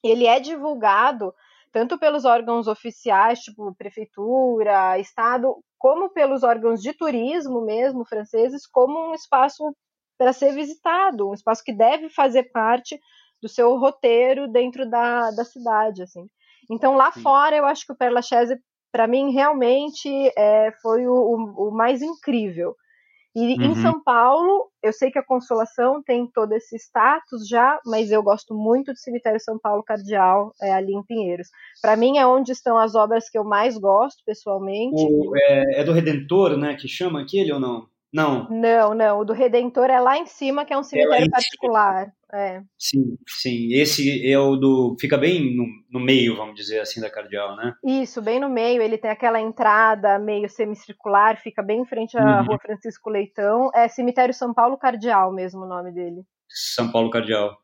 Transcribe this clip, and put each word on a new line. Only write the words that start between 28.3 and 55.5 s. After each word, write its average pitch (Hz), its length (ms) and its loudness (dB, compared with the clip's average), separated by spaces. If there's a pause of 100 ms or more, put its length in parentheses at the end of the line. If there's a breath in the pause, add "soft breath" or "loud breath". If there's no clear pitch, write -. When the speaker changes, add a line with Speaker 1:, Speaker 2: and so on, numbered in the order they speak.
Speaker 1:
muito 240 380 0
do 247 60 -12
Cemitério 233 420 -4
São 220 180 -8
Paulo 208 240 -2
Cardeal, 202 800 0
é, 196 100 -2
ali 196 220 -2
em 202 100 -6
Pinheiros. 185 460 -6 (320 loud breath)
Pra 214 160 4
mim, 262 220 2
é 262 80 6
onde 254 260 2
estão 240 240 0
as 220 180 2
obras 226 360 2
que 226 80 -4
eu 208 60 -2
mais 214 340 0
gosto, 202 480 2
pessoalmente. 202 760 -4
Speaker 2:
O, 151 320 2
é, 139 460 2
é 151 40 0
do 165 80 0
Redentor, 156 680 2
né, 147 180 -4
que 135 100 -16
chama 160 360 -6
aquele 180 280 -2
ou 139 80 -4
não? 123 300 -6 (240)
Não. 147 360 -2
Speaker 1:
Não, 226 460 2
não. 208 260 2
O 214 40 -2
do 208 80 -4
Redentor 247 580 0
é 247 100 4
lá 262 180 2
em 339 80 -8
cima, 285 380 -6
que 294 80 -8
é 269 60 -2
um 269 40 -4 (120)
Speaker 2:
É 147 120 4
lá 151 100 4
Speaker 1:
cemitério - 60 4
Speaker 2:
em - 100 0
cima. - 40 -
Speaker 1:
particular. 208 760 -2 (200)
É. 196 300 -6 (160)
Speaker 2:
Sim, 123 380 -2 (120)
sim. 120 460 -4
Esse 139 560 0
é 139 80 4
o 139 180 2
do, 131 440 2
fica 143 160 0
bem 143 400 0
no, 120 100 -2 (240)
no 123 100 -8
meio, 123 360 2
vamos 107 200 -10
dizer 104 240 -6
assim, 113 200 -10
da 107 100 -8
Cardeal, 101 460 -8
né? 120 180 -8 (100)
Speaker 1:
Isso, 262 380 -4
bem 226 180 -2
no 277 80 -6
meio. 240 340 0
Ele 220 160 -2
tem 220 120 -6
aquela 226 300 -2
entrada 214 800 4
meio 208 300 -4
semicircular, 208 920 0
fica 214 220 -8
bem 214 200 -2
em 247 40 -6
frente 226 320 -8
à 214 220 4
Speaker 2:
Uhum. - 20 0
Speaker 1:
Rua 208 180 -2
Francisco 214 500 -12
Leitão. 208 640 0
É 233 140 4
Cemitério 247 460 0
São 240 200 -6
Paulo 247 240 2
Cardeal 214 540 0
mesmo 185 300 -8